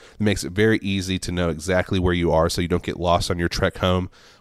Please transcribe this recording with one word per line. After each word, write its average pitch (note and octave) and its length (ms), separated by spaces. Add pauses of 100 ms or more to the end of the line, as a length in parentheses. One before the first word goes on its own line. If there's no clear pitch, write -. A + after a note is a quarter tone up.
(180)
that - 60
makes G2+ 200
it D#2+ 100
very A2 280
easy F#2+ 380
to - 120
know F2 180
exactly F2+ 500
where F2+ 160
you E2+ 160
are D#2+ 180
so - 120
you F2 60
don't E2 140
get - 180
lost F2 300
on F2+ 80
your F2 120
trek - 280
home. F#2 320 (320)